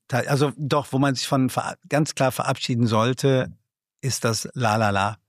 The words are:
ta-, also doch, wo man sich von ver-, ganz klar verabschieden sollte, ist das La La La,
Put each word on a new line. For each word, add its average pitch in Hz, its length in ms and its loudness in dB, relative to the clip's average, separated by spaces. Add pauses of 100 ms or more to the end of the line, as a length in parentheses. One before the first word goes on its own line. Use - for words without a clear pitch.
ta-, 120 200 0
also 143 300 2
doch, 147 340 -2
wo 135 80 2
man 139 160 2
sich - 120 -6
von 131 220 2
ver-, - 280 -4 (100)
ganz 147 280 0
klar 131 160 2
verabschieden 123 560 -2
sollte, 120 640 2 (500)
ist 131 220 -4
das 117 300 -2
La 113 240 0
La 107 120 2
La, 101 280 0 (120)